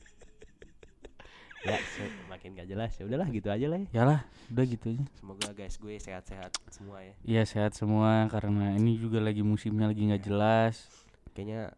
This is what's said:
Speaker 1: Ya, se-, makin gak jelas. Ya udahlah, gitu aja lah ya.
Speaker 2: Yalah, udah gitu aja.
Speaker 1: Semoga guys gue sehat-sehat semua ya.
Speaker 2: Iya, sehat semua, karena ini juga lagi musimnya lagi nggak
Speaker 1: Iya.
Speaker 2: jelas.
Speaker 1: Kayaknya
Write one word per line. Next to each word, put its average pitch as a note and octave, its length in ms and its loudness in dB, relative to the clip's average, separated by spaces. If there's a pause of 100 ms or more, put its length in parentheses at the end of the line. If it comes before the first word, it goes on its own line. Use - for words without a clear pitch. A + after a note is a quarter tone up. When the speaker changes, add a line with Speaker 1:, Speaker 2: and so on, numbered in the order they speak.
(1600)
Speaker 1:
Ya, - 180 -2
se-, - 300 -8 (160)
makin F#2 320 -16
gak F2+ 100 -14
jelas. G#2 300 -4
Ya F#2+ 80 -10
udahlah, C#3+ 240 -2
gitu G#2 240 -2
aja A#2+ 160 0
lah E3+ 100 -2
ya. G3 160 -6
Speaker 2:
Yalah, C3 260 6 (280)
udah B2+ 160 2
gitu A#2 240 -4
aja. B2 240 -2
Speaker 1:
Semoga G2+ 400 -10
guys G2+ 240 -8
gue G#2+ 180 -12
sehat-sehat F#2 600 -12 (100)
semua G2 380 -18
ya. F#2+ 160 -20
Speaker 2:
Iya, A2+ 240 4
sehat G#2 300 0
semua, A2 520 4
karena G#2 460 0
ini A2+ 240 4
juga A2+ 240 0
lagi G#2 240 0
musimnya G#2+ 400 2
lagi G#2+ 240 2
nggak G2+ 160 2
Speaker 1:
Iya. - 20 -8
Speaker 2:
jelas. A2 600 2 (420)
Speaker 1:
Kayaknya G#2+ 300 -8 (180)